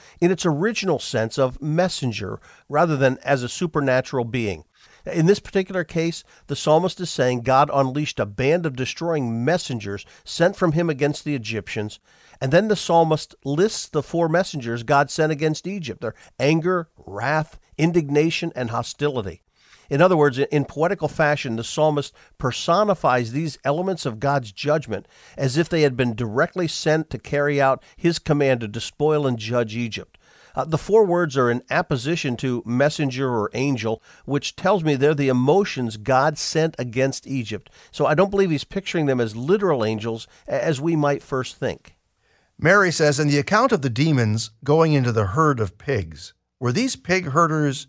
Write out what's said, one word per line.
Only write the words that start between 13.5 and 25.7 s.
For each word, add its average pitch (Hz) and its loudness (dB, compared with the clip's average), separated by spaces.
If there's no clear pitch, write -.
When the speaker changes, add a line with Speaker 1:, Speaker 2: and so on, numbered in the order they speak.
Speaker 1:
the 147 -4
four 170 -2
messengers 123 -2
God 143 2
sent 156 0
against 156 -4
Egypt, 180 -8
their 113 -6
anger, 165 0
wrath, 135 -4
indignation, 160 2
and 123 -4
hostility. 117 -6
In 139 2
other 185 6
words, 143 4
in 143 2
poetical 160 -2
fashion, 147 0
the 113 -6
psalmist 151 0
personifies 139 0
these 151 -4
elements 170 -2
of 110 -6
God's 139 -2
judgment 135 -4
as 135 -2
if 170 2
they 170 0